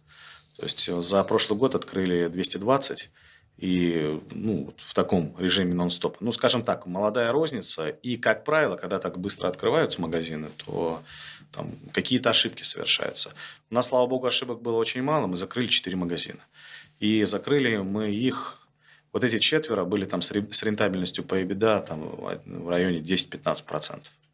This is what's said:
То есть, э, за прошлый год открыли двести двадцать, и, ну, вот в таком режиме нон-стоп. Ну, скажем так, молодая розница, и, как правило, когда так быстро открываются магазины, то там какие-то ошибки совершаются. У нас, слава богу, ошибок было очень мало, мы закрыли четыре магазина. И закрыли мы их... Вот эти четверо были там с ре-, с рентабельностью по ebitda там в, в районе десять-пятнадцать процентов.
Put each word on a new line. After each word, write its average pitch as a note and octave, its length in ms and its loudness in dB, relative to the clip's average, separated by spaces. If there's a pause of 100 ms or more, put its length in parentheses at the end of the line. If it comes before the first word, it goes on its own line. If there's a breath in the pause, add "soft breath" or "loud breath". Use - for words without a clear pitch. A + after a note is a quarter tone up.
(580 loud breath)
То - 60 -10
есть, - 240 2
э, F2 140 -2
за F#2+ 220 4
прошлый G#2+ 340 2
год B2+ 160 2
открыли F2+ 540 0
двести F2+ 300 0
двадцать, - 520 0 (480 soft breath)
и, E2+ 720 2
ну, G2 360 -4
вот - 140 -16
в - 140 -16
таком F2+ 460 2
режиме F2+ 340 2
нон-стоп. F2 460 0
Ну, A2+ 120 -2
скажем A#2 320 2
так, - 220 -2
молодая G#2+ 460 0
розница, B2 580 0
и, B2 280 -6
как A2 260 0
правило, D3+ 320 2
когда F#2 240 -4
так F2+ 180 -4
быстро F#2 300 -2
открываются A#2 520 2
магазины, D#2+ 500 -4 (160)
то E2 360 -4 (500 loud breath)
там - 200 -8 (220)
какие-то A#2+ 360 0
ошибки - 320 0
совершаются. - 680 0 (400 loud breath)
У - 20 -6
нас, A#2+ 140 2
слава B2+ 180 4
богу, B2+ 220 -2
ошибок A#2+ 340 -2
было A#2 160 -2
очень A2+ 240 0
мало, C#3+ 240 0
мы F2+ 100 -2
закрыли G2 300 -2
четыре F#2+ 320 0
магазина. E2+ 420 -4 (600 loud breath)
И G#2+ 240 4
закрыли A2+ 540 2
мы G2+ 340 -2
их... - 560 -4 (460 soft breath)
Вот G2+ 100 0
эти A2+ 160 2
четверо - 440 2
были G2 220 0
там F#2 160 -2
с - 100 2
ре-, G#2 200 0
с - 100 6
рентабельностью G2 600 0
по F#2+ 180 0
ebitda G2 420 2
там D#2 180 -8
в, - 440 -8
в F2 240 -10
районе F2 300 2
десять-пятнадцать D#2 680 0
процентов. - 460 -4 (220)